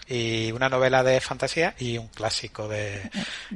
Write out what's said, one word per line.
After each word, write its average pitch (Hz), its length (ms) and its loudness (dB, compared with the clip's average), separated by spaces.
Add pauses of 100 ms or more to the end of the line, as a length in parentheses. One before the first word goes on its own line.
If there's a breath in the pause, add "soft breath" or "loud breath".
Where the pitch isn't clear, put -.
y 113 440 0
una 127 180 0
novela 131 340 6
de 131 160 6
fantasía 143 600 0
y 117 180 -2
un 113 120 -8
clásico 110 580 -6
de 104 420 -6 (460 loud breath)